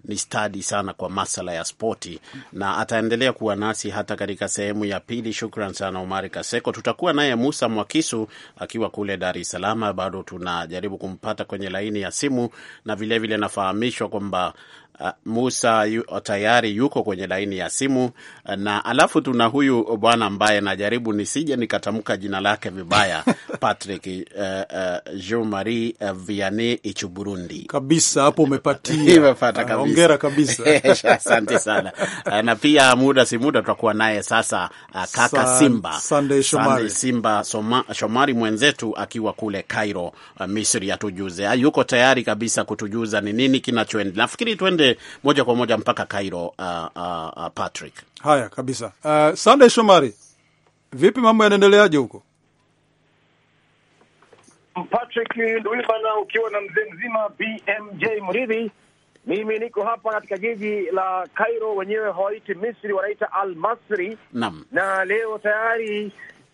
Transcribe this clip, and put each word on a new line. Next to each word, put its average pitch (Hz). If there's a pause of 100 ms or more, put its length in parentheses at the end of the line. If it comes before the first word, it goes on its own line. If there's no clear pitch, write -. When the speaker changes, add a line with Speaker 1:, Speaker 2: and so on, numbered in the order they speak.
Speaker 1:
ni 104
stadi 104
sana 98
kwa 90
masala 92
ya 82
spoti, - (320)
na 98
ataendelea 117
kuwa 107
nasi 107
hata 104
katika 98
sehemu 104
ya 98
pili. 117
Shukran 104
sana 92
Omari 95
Kaseko. 120
Tutakuwa 120
naye 143
Musa 123
Mwakisu 113 (300)
akiwa 104
kule 101
Dar 90
es 87
Salaam, 104
bado 92
tunajaribu 90
kumpata 95
kwenye 98
laini 104
ya 92
simu, 123 (360)
na 107
vile 110
vile 110
nafahamishwa 104
kwamba, 92 (460)
uh, 80 (180)
Musa 113
yu-, 110
tayari 107
yuko 135
kwenye 98
laini 95
ya 85
simu, 135 (420)
uh, 104
na 101
alafu 151
tuna 123
huyu 117
bwana 113
ambaye 104
najaribu 101
nisije 131
nikatamka 107
jina 95
lake 104
vibaya, 92 (160)
Speaker 2:
<laughs> -
Speaker 1:
Patrick, 101
uh, 95
uh, 95
Jean-Marie, 110
uh, 101
Vianney 98 (100)
Ichu 101
Burundi. 95
Speaker 2:
Kabisa, 143
hapo 147
umepatia. 147
Speaker 1:
<laughs> -
Umepata 123
Speaker 2:
Ah, 117
Speaker 1:
kabisa. 117
Speaker 2:
hongera 151
kabisa. 139 (420)
Speaker 1:
<laughs> 120
Asante 117
sana. 95 (340)
Uh, 104
na 117
pia 135
muda 131
si 123
muda 131
tutakuwa 107
naye 107
sasa, 110 (240)
uh, 92
kaka 123
Speaker 2:
San-, 127
Speaker 1:
Simba. 113
Speaker 2:
Sunday 139
Shomari. 135
Speaker 1:
Sunday 120
Simba 110
Soma-, 113
Shomari 123
mwenzetu 113
akiwa 104
kule 98
Cairo, 98 (280)
uh, 95
Misri, 101
atujuze. 95
Uh, 123
yuko 139
tayari 127
kabisa 110
kutujuza 107
ni 101
nini 131
kinachoendelea. 107
Nafikiri 220
twende 165 (340)
moja 139
kwa 120
moja 117
mpaka 104
Cairo, 90
uh, 87 (100)
uh, 85
uh, 85
Patrick. 85 (280)
Speaker 2:
Haya 143
kabisa. 127 (120)
Uh, 151
Sunday 247
Shomari, 190 (800)
vipi, 160
mambo 220
yanaendeleaje 202
huko? 113 (2750)
Speaker 3:
Patrick 233
Ndwimana 220
ukiwa 220
na 202
mzee 202
mzima 220 (100)
B 220
M 208 (100)
J 214
Mridhi. 220 (560)
Mimi 214
niko 220
hapa 220
katika 208
jiji 214
la 185
Cairo, 220
wenyewe 202
hawaiti 202
Misri, 208
wanaita 202
Al 190
Masri. 202 (140)
Speaker 1:
Naam. 87
Speaker 3:
Na 190
leo 214
tayari 214 (420)